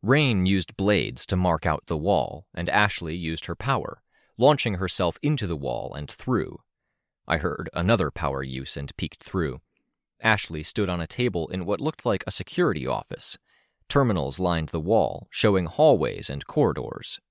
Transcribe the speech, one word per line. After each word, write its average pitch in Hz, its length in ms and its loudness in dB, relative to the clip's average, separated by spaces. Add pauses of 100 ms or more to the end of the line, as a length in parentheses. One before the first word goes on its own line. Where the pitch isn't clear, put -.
Rain 117 460 4
used 95 280 2
blades 92 520 2
to - 80 0
mark 90 320 2
out 78 180 0
the 82 120 -2
wall, 82 580 0
and 87 140 -4
Ashley 92 460 2
used 82 300 -6
her 85 100 -6
power, - 460 -4 (340)
launching 127 400 4
herself 90 460 -2
into 143 240 0
the 85 100 -2
wall 62 380 -4
and 73 160 -8
through. - 540 -2 (640)
I 82 100 2
heard 80 360 -4
another 87 360 2
power 69 320 -4
use 65 340 -8
and 69 220 -8
peeked - 260 -8
through. 73 380 -4 (600)
Ashley 101 420 0
stood 101 260 -2
on 87 120 -2
a 80 60 -6
table 92 420 -2
in 90 160 -4
what 98 140 -2
looked 151 240 -6
like 107 220 0
a 107 60 -6
security 92 560 -2
office. - 500 -6 (520)
Terminals 95 500 2
lined 85 300 0
the 82 100 -2
wall, 85 500 0
showing 95 380 2
hallways 85 640 2
and 69 160 -8
corridors. - 720 -2 (120)